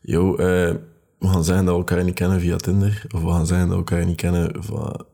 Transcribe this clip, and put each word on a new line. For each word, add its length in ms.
"Yo, 360
eh, 380
we 100
gaan 160
zeggen 200
dat 100
we 60
elkaar 240
niet 100
kennen 260
via 160
Tinder." 480
Of 80
we 80
gaan 160
zeggen 220
dat 80
we 140
elkaar 160
niet 100
kennen 480
van 500